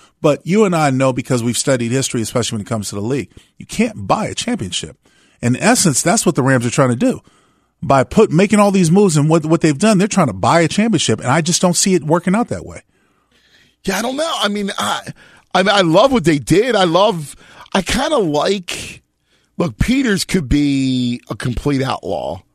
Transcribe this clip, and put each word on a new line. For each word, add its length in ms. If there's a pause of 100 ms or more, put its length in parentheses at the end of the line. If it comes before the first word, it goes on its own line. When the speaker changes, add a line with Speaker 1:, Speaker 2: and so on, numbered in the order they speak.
(220)
Speaker 1:
But 240
you 200
and 100
I 140
know 240
because 280
we've 160
studied 340
history, 300
especially 360
when 80
it 40
comes 200
to 60
the 60
league, 300 (260)
you 80
can't 420
buy 200
a 80
championship. 600 (440)
In 140
essence, 460
that's 240
what 100
the 80
Rams 220
are 40
trying 200
to 80
do. 240 (600)
By 220
put, 260
making 300
all 120
these 200
moves 240
and 140
what, 160
what 160
they've 160
done, 220
they're 100
trying 180
to 60
buy 280
a 60
championship, 520
and 100
I 100
just 220
don't 160
see 160
it 100
working 320
out 140
that 160
way. 160 (1040)
Speaker 2:
Yeah, 120
I 40
don't 160
know. 200
I 120
mean, 280
I, 300 (460)
I 100
mean, 100
I 80
love 300
what 140
they 140
did. 360
I 80
love, 540 (360)
I 80
kinda 360
like, 840 (560)
look, 200
Peters 480
could 240
be 800
a 60
complete 460
outlaw. 600 (140)